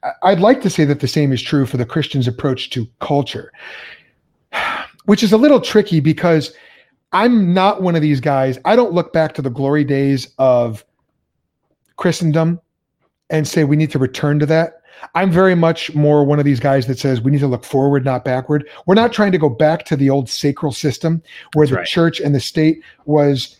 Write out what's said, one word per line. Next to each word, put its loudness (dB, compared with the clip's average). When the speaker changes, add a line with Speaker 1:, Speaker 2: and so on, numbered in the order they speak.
Speaker 1:
I, -6
I'd 2
like 4
to 0
say 0
that 0
the -6
same 0
is -2
true 0
for -8
the -2
Christian's -4
approach -4
to -6
culture, -6
<sighs> -10
which 2
is 2
a 4
little 4
tricky 0
because 0
I'm 2
not 2
one 0
of 2
these 2
guys. -2
I 4
don't 2
look -2
back 0
to -8
the -4
glory 0
days -2
of 2
Christendom -2
and -2
say 0
we 2
need -2
to -2
return -2
to 2
that. 0
I'm 0
very 4
much 0
more 4
one 2
of 0
these 2
guys 0
that -4
says -2
we 0
need 2
to 0
look -4
forward, 0
not -4
backward. -2
We're 4
not 2
trying 0
to 0
go 2
back 0
to -2
the 2
old 0
sacral -4
system -4
where 4
Speaker 2:
That's 0
Speaker 1:
the -2
Speaker 2:
right. -6
Speaker 1:
church 0
and 0
the 2
state 0
was 0